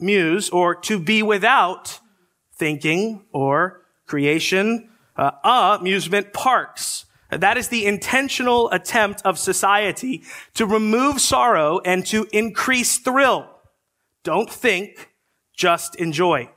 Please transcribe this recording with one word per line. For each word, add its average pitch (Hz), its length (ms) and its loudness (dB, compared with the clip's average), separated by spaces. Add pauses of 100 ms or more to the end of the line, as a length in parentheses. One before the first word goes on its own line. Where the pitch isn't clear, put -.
muse, 190 480 0
or 175 260 2
to 214 240 -4
be 214 240 0
without 208 800 0 (560)
thinking 160 760 -4
or 147 520 -2 (240)
creation, 165 800 0 (300)
uh, 143 140 0 (460)
amusement 190 540 -2
parks. - 720 -2 (260)
That 196 260 2
is 247 120 -4
the 233 160 -2
intentional 240 840 0
attempt 208 540 -2
of 185 160 0
society 202 800 -2 (320)
to 226 120 0
remove 220 540 0
sorrow 185 640 2
and 185 220 0
to 214 260 -2
increase 233 680 0
thrill. 254 520 0 (720)
Don't 175 280 -2
think, 196 600 -2 (460)
just 170 400 0
enjoy. 160 600 0